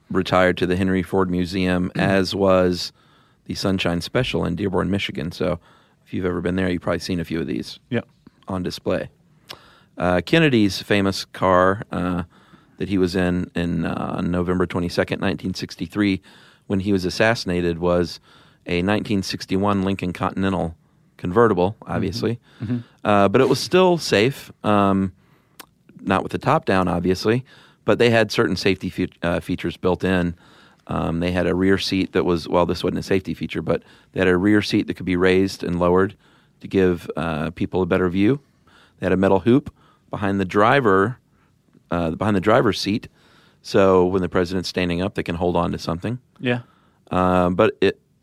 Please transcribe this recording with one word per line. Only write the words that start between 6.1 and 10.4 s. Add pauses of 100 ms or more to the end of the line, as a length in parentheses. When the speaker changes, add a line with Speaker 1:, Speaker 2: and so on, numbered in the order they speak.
Speaker 1:
you've
ever
been
there,
you've
probably
seen
a
few
of
these (120)
Speaker 2:
Yep. (420)
Speaker 1:
on
display. (840)
Uh,
Kennedy's